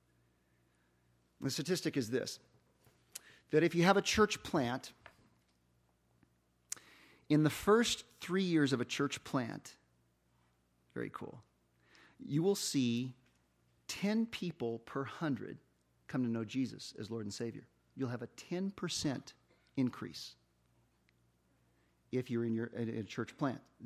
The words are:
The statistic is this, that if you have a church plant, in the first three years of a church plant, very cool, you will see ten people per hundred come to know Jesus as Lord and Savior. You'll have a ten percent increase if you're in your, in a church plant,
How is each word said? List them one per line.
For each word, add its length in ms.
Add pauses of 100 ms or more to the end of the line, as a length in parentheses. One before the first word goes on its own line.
(1400)
The 80
statistic 460
is 120
this, 300 (1120)
that 120
if 120
you 80
have 160
a 40
church 400
plant, 500 (2250)
in 140
the 80
first 540 (160)
three 240
years 280
of 80
a 40
church 400
plant, 500 (1200)
very 180
cool, 300 (760)
you 240
will 120
see 580 (760)
ten 360
people 600
per 180
hundred 540 (480)
come 180
to 60
know 140
Jesus 540
as 120
Lord 160
and 80
Savior. 320 (280)
You'll 140
have 140
a 60
ten 420
percent 640 (420)
increase 580 (1800)
if 180
you're 140
in 80
your, 140 (100)
in 140
a 120
church 360
plant, 200 (280)